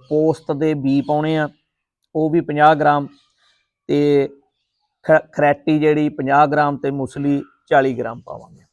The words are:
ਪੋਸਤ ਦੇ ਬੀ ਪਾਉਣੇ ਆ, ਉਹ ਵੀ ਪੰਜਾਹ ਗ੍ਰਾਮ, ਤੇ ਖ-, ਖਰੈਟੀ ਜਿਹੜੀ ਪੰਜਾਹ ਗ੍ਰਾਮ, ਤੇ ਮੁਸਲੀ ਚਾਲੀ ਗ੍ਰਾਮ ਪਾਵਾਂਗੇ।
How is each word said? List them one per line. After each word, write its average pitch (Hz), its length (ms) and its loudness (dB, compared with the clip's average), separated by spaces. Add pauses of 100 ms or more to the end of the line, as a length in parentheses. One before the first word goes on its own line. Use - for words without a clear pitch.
ਪੋਸਤ 156 420 -2
ਦੇ 156 220 -2
ਬੀ 139 280 0
ਪਾਉਣੇ 151 360 -2
ਆ, 151 120 -4 (640)
ਉਹ 156 140 -2
ਵੀ 165 120 0
ਪੰਜਾਹ 151 340 4
ਗ੍ਰਾਮ, 147 320 0 (800)
ਤੇ 143 420 2 (720)
ਖ-, 156 280 2
ਖਰੈਟੀ 147 480 0
ਜਿਹੜੀ 151 300 0
ਪੰਜਾਹ 143 380 0
ਗ੍ਰਾਮ, 143 300 -2
ਤੇ 139 140 -4
ਮੁਸਲੀ 139 520 -4 (240)
ਚਾਲੀ 135 320 2
ਗ੍ਰਾਮ 113 220 -10
ਪਾਵਾਂਗੇ। - 400 -20 (120)